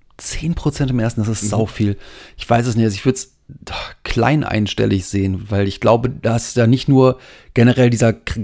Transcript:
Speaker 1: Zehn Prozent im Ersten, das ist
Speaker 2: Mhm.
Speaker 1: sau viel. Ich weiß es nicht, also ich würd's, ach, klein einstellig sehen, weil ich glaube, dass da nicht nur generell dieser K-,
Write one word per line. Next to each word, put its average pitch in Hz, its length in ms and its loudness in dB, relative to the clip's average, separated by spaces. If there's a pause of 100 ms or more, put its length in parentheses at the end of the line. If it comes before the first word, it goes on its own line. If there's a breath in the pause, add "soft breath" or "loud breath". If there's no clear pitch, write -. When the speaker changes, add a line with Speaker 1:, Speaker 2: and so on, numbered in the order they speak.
(160)
Speaker 1:
Zehn - 380 -6
Prozent 143 360 -2
im 123 100 0
Ersten, 113 200 -2
das 104 80 -2
ist 110 140 -4
Speaker 2:
Mhm. 104 60 -2
Speaker 1:
sau 101 180 0
viel. 101 320 -2 (400 loud breath)
Ich - 100 -8
weiß 117 180 2
es 113 100 -2
nicht, 113 100 2
also 101 80 0
ich 98 100 -8
würd's, - 300 -2 (360)
ach, - 320 -10
klein 135 400 0
einstellig 104 640 -2
sehen, 95 460 -4
weil 101 180 0
ich - 140 -10
glaube, 117 260 2
dass 117 460 -4
da 120 120 2
nicht 123 220 2
nur 131 300 4 (340 loud breath)
generell 120 380 4
dieser 113 240 2
K-, - 300 -10